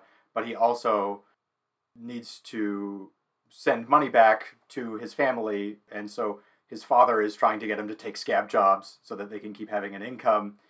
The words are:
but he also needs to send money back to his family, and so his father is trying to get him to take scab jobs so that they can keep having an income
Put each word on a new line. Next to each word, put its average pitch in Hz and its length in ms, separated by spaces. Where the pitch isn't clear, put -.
but 113 140
he 113 80
also 110 680
needs 120 500
to 101 640
send 117 400
money 143 200
back 113 480
to 117 260
his 117 180
family, 107 640
and 104 180
so 104 300
his 110 180
father 123 360
is 107 160
trying 110 240
to 110 80
get 104 120
him 107 80
to 107 80
take - 200
scab 104 320
jobs 98 540
so - 140
that 101 160
they 104 80
can 104 140
keep 107 160
having 98 260
an 98 80
income 107 560